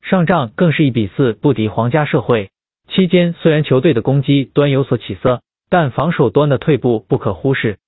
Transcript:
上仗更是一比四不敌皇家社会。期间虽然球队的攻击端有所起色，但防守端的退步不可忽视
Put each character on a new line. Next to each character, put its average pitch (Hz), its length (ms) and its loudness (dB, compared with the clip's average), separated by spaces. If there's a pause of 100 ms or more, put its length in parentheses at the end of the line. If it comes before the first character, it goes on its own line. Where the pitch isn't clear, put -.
上 180 240 0
仗 151 300 0
更 175 160 2
是 160 120 2
一 135 60 2
比 117 160 -2
四 123 260 -2
不 139 220 0
敌 107 140 -2
皇 117 240 -2
家 151 120 0
社 147 160 -2
会。 110 300 -2 (380)
期 190 180 0
间 175 340 2
虽 165 120 2
然 151 100 2
球 131 180 2
队 156 140 2
的 113 80 -2
攻 135 200 0
击 139 300 0
端 143 200 0
有 135 100 0
所 123 160 -2
起 - 160 -10
色， 123 280 -2 (280)
但 160 220 0
防 156 180 -2
守 143 180 2
端 147 200 2
的 135 100 0
退 151 180 0
步 120 320 0
不 135 100 0
可 101 160 -4
忽 135 200 -2
视 107 340 -4